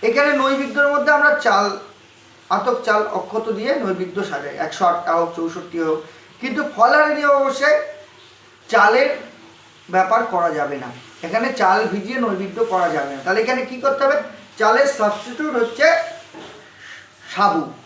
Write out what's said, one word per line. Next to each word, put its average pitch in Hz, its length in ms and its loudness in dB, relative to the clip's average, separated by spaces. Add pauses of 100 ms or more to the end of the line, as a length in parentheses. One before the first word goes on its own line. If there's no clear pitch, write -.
এখানে 277 340 2
নৈবেদ্যের 269 500 0
মধ্যে 285 240 2
আমরা 294 280 4
চাল, 202 400 0 (720)
আতপ 214 360 0
চাল, 214 160 2 (100)
অক্ষত 214 380 -6
দিয়ে 214 260 -2
নৈবেদ্য 185 480 -4
সাজাই, 143 340 -8
একশো 156 280 -2
আটটা 170 280 2
হোক, 170 220 2
চৌষট্টি 170 440 -8
হোক, 156 220 -2 (400)
কিন্তু 269 220 -4 (120)
ফলাহারি 294 400 4
নিয়ম 294 160 2
অবশ্যই 277 440 2 (920)
চালের 226 400 4 (800)
ব্যাপার 185 340 2
করা 170 260 0
যাবে 143 260 -4
না, 127 120 -10 (360)
এখানে 233 300 -2
চাল 190 380 2
ভিজিয়ে 208 280 -6
নৈবেদ্য 202 460 -2
করা 185 240 0
যাবে 139 260 -4
না। 131 100 -12
তাহলে 196 160 0
এখানে 247 240 0
কি 254 160 -12
করতে 277 240 0
হবে? 285 120 4 (400)
চালের 233 280 4
সাবস্টিটিউট 247 680 -2
হচ্ছে 233 280 0 (1500)
সাবু। 180 260 2 (240)